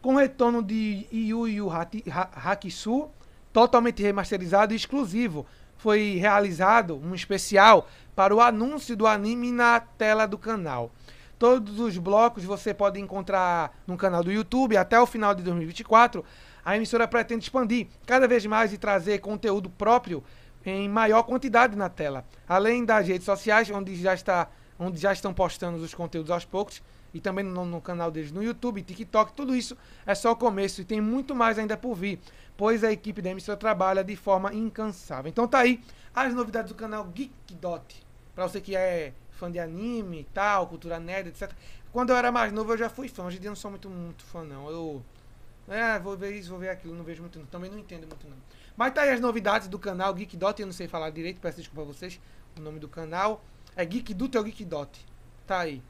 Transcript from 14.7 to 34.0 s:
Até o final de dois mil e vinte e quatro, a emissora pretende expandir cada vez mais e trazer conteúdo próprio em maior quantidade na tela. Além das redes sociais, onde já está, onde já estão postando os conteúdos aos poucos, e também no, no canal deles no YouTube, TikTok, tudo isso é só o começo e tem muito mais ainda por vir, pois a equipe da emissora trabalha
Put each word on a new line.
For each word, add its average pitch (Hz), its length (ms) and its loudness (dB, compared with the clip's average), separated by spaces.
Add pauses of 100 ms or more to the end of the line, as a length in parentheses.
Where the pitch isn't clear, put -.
Até 196 240 6
o 247 60 8
final 214 280 0
de 180 80 -6
dois 175 140 -2
mil 170 80 -2
e 160 40 -8
vinte 170 120 -12
e 226 40 -12
quatro, 226 380 6 (400)
a 190 140 0
emissora 226 320 2
pretende 226 360 -2
expandir 240 440 0 (180)
cada 254 220 6
vez 233 160 4
mais 214 300 2
e 202 40 -12
trazer 196 420 0
conteúdo 196 500 -4
próprio 208 520 2 (440)
em 196 200 -4
maior 220 360 4
quantidade 240 520 2
na 202 140 -2
tela. 139 380 -6 (200)
Além 220 380 2
das 214 240 4
redes 185 160 -2
sociais, 208 460 2
onde 196 260 -6
já 180 160 2
está, 180 380 0 (280)
onde 175 200 -6
já 196 160 2
estão 185 180 -6
postando 175 460 -2
os 160 160 -10
conteúdos 160 360 -6
aos 175 140 -2
poucos, - 380 -6 (320)
e 165 60 -10
também 190 220 -4
no, 180 220 -6
no 170 160 -6
canal 170 300 -6
deles 156 200 -10
no 185 120 -8
YouTube, 233 400 -6
TikTok, 214 500 -2
tudo 262 240 -2
isso 247 200 -4 (280)
é 196 100 2
só 226 180 2
o 226 40 2
começo 196 460 -2
e - 20 -10
tem 214 160 -2
muito 262 340 -2
mais 226 240 2
ainda 214 180 -2
por 247 180 -6
vir, 190 260 -6 (340)
pois 214 300 2
a 220 80 4
equipe 208 300 -6
da 185 80 -4
emissora 190 260 -8
trabalha 190 480 2